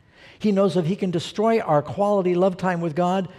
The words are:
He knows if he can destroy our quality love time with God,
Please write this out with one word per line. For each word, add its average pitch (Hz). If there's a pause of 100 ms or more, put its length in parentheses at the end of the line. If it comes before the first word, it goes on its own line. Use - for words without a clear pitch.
(400)
He 214
knows 190
if 175
he 180
can 190
destroy 220
our 147
quality 180
love 185
time 175
with 170
God, 175 (120)